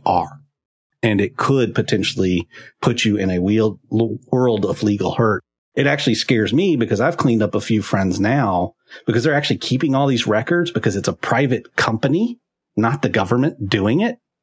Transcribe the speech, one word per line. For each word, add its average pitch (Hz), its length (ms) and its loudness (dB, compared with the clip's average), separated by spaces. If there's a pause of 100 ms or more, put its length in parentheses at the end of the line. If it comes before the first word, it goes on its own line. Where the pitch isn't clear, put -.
are. 87 340 -2 (640)
And 107 180 2
it - 160 -2
could 131 380 0
potentially 95 720 0 (320)
put 113 240 0
you 104 120 2
in 95 140 0
a 90 100 0
wheel-, 107 400 0 (120)
l-, 110 260 0 (120)
world 120 340 2
of - 180 -4
legal 101 300 0
hurt. 107 300 0 (320)
It 139 120 0
actually 143 280 0
scares 107 400 0
me 170 220 2
because 110 240 0
I've 165 180 0
cleaned 117 240 2
up 104 120 0
a 107 60 -2
few 107 220 0
friends 95 360 -2
now 101 560 0 (320)
because 120 180 0
they're 151 100 2
actually 143 240 -2
keeping 135 360 -2
all 139 120 2
these 123 200 0
records 170 440 0
because 101 260 -2
it's 98 120 -4
a 95 40 2
private 123 640 -2
company, 151 600 0 (380)
not 117 260 0
the - 80 0
government 101 580 0
doing 107 320 2
it. 240 180 -2 (240)